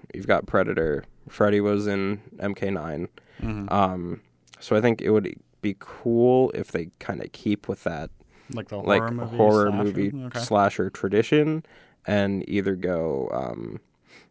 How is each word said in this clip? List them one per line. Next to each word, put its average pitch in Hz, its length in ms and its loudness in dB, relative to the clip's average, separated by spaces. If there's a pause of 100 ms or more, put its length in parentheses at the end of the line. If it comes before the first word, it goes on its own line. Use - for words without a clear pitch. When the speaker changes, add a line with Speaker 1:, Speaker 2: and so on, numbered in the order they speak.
(140)
Speaker 1:
you've 98 140 -8
got 95 180 2
Predator. 80 580 0 (240)
Freddy 104 320 2
was 104 280 0
in 101 340 -2 (180)
M 101 140 -4
K 98 160 -4
nine. 82 380 -6 (340)
Speaker 2:
Mm-hmm. 104 320 -4
Speaker 1:
Um, 92 480 0 (380)
so - 160 0
I 107 60 6
think 117 200 2
it - 80 0
would 107 260 2 (260)
be 101 180 -4
cool 123 720 2
if - 200 -6
they 85 280 -6
kinda - 300 -8
keep - 380 -4
with 101 160 -6
that, 80 280 -6 (420)
Speaker 2:
Like 113 160 -10
the 104 80 -10
Speaker 1:
like, 98 240 2
Speaker 2:
horror 117 100 -4
movie 117 260 -6
Speaker 1:
horror 107 340 6
Speaker 2:
slasher? 101 120 0
Speaker 1:
movie 98 280 0 (160)
Speaker 2:
Okay. 120 120 -6
Speaker 1:
slasher 101 520 2
tradition 151 720 2 (420)
and 98 420 0
either 98 280 0
go, 82 580 -2
um, 57 460 -6 (520)